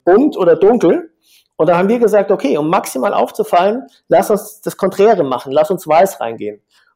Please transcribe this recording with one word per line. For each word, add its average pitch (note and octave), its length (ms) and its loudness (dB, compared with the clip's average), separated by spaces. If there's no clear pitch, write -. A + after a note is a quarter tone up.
bunt A3 320 2
oder E3+ 180 4
dunkel. G#3 540 2
Und D#3+ 120 0
da F3 80 2
haben F#3+ 140 0
wir A#3+ 80 0
gesagt, G3+ 320 2
okay, G3 260 -2
um D3+ 140 -4
maximal G#3+ 420 -4
aufzufallen, G#3+ 720 -2
lass F3+ 220 2
uns - 320 -4
das - 160 -10
Konträre G3 460 2
machen, C3 280 -6
lass D3+ 180 0
uns F3+ 160 -6
weiß E3+ 360 2
reingehen. G#2 400 -10